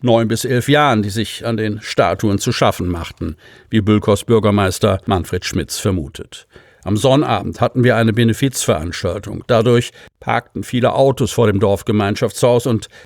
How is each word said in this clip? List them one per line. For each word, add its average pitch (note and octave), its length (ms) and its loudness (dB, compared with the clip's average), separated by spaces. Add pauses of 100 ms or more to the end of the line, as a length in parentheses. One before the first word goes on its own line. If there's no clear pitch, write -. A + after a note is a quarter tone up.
neun A#2 260 2
bis A2+ 160 -2
elf B2 240 -2
Jahren, C#3 340 4
die G2+ 60 -4
sich G#2 380 -6
an A#2 100 -2
den G#2+ 240 -4
Statuen G2+ 580 0
zu A#2+ 140 -2
schaffen G2 360 0
machten, E2+ 480 -8 (340)
wie A2+ 100 2
Bülkaus G#2 440 2
Bürgermeister G2+ 800 2
Manfred F2+ 400 -2
Schmitz - 320 -6
vermutet. - 680 -6 (380)
Am G2+ 140 -2
Sonnabend B2 640 0
hatten B2 200 0
wir A#2 140 4
eine A2+ 160 2
Benefizveranstaltung. G#2 1300 -2
Dadurch A#2+ 460 2 (280)
parkten A#2 420 -6
viele A#2+ 300 0
Autos C3+ 400 2
vor A#2+ 140 2
dem G2+ 120 2
Dorfgemeinschaftshaus G#2 1080 0
und A2 220 -2 (180)